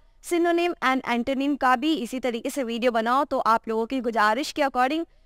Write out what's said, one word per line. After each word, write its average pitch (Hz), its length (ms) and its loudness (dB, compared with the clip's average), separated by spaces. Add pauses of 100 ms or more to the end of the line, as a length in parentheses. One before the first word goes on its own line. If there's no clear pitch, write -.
(240)
synonym 339 600 0
and 262 260 0
antonym 269 500 -2
का 254 160 4
भी 302 200 0
इसी 240 240 -6
तरीके 240 300 -4
से 269 140 -4
वीडियो 233 280 0
बनाओ।" 233 320 2
तो 269 140 -4
आप 226 300 2
लोगों 226 180 -2
की 262 140 -4
गुजारिश 226 520 0
के 302 100 0
according 269 440 0 (200)